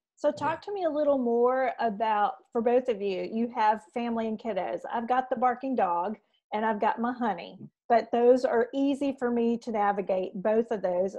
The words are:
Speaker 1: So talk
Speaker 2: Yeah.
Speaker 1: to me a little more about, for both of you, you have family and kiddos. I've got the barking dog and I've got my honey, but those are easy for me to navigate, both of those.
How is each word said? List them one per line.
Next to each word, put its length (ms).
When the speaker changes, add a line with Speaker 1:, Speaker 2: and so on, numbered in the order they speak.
Speaker 1:
So 160
talk 340
Speaker 2:
Yeah. 0
Speaker 1:
to 80
me 100
a 60
little 280
more 600
about, 560
for 100
both 280
of 120
you, 220
you 320
have 280
family 340
and 100
kiddos. 440
I've 160
got 220
the 60
barking 400
dog 420
and 120
I've 140
got 200
my 140
honey, 440
but 220
those 340
are 280
easy 440
for 140
me 280
to 120
navigate, 640
both 360
of 100
those. 380